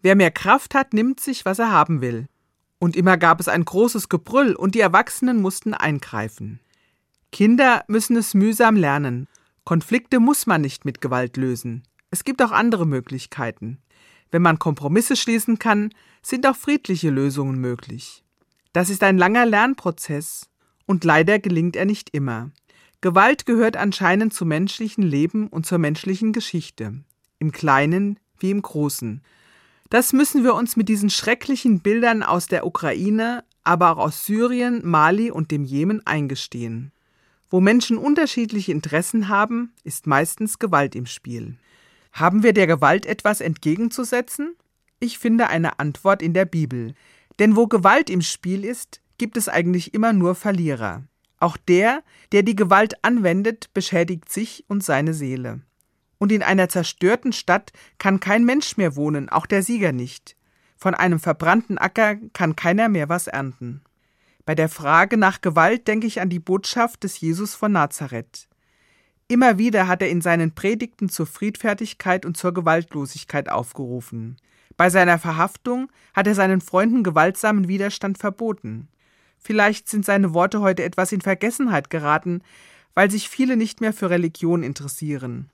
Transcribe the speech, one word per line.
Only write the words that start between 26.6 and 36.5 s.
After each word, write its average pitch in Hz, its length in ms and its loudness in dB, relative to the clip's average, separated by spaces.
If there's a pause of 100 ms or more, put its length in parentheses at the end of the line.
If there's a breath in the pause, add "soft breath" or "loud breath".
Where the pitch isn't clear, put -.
im 156 120 -2
Kleinen 160 680 0 (200)
wie 185 120 -2
im 202 100 -2
Großen. 139 600 -6 (680 soft breath)
Das 240 240 2
müssen 269 300 4
wir 240 120 4
uns 226 200 -4
mit 214 140 0
diesen 208 200 0
schrecklichen 240 680 0
Bildern 226 420 2
aus - 260 0
der - 180 -2
Ukraine, 208 800 -2 (180)
aber 170 280 4
auch 160 60 -2
aus - 280 -2
Syrien, 240 600 -2
Mali 170 460 2
und 156 200 -4
dem 147 120 -2
Jemen 151 420 -2
eingestehen. 127 880 -6 (580)